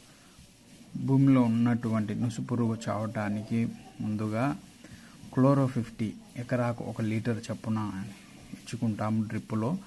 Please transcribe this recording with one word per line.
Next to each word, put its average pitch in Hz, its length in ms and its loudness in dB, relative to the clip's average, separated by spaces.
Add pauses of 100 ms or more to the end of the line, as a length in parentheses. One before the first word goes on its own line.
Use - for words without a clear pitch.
(960)
భూమిలో 135 460 6
ఉన్నటువంటి 113 720 2
నుసు 113 260 -2
పురుగు 120 380 0
చావటానికి 107 840 -2 (380)
ముందుగా 107 440 -2 (840)
క్లోరో 135 380 6
ఫిఫ్టీ 113 420 -2 (280)
ఎకరాకు 120 460 -2
ఒక 107 180 -6
లీటర్ 110 400 -2
చొప్పున 110 380 -4 (720)
ఇచ్చుకుంటాము 110 720 -2
డ్రిప్పులో. 107 460 -2 (180)